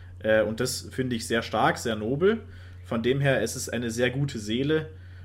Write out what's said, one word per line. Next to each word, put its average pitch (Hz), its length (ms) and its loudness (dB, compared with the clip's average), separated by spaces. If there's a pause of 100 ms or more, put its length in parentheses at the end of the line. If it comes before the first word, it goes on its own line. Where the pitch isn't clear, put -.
(200)
Äh, 110 240 6
und 110 160 0
das 127 320 -2
finde 127 240 -2
ich 110 120 -4
sehr 113 140 2
stark, 113 360 2
sehr 113 180 -2
nobel. 147 460 2 (440)
Von 117 180 -2
dem 135 180 4
her 135 200 4
ist 113 140 -2
es - 140 -8
eine 120 200 -2
sehr 120 220 2
gute 139 260 -2
Seele. 139 520 0 (360)